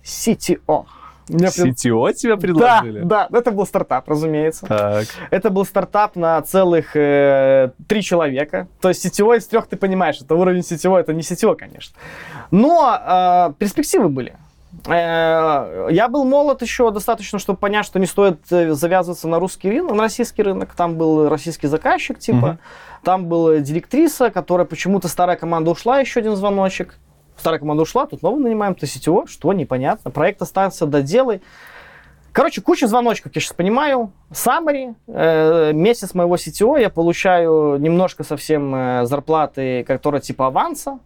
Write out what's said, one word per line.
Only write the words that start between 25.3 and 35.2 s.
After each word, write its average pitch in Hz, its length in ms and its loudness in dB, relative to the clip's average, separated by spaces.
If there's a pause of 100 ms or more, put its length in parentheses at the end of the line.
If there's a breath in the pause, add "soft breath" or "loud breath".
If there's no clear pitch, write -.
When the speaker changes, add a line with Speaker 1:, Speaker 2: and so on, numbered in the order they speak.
Speaker 1:
команда 165 340 -2
ушла, 240 300 0
еще 247 220 -2
один 214 140 -2
звоночек. 190 640 -2 (400)
Старая 165 220 -2
команда 151 240 0
ушла, 247 220 0
тут - 160 -14
новую 254 220 0
нанимаем, 214 320 -2
то - 100 -8
C 135 140 -10
T - 100 -4
O, 214 160 2
что, - 260 -4
непонятно. 139 600 -4
Проект 185 300 -2
остался, 185 440 -2
доделай. 180 560 0 (920 loud breath)
Короче, 277 280 0
куча 311 260 0
звоночков, 226 480 -2
я 160 60 -2
щас - 120 -10
понимаю. 240 580 -2 (200)
Summary, 269 600 -2 (140)
э, 160 680 2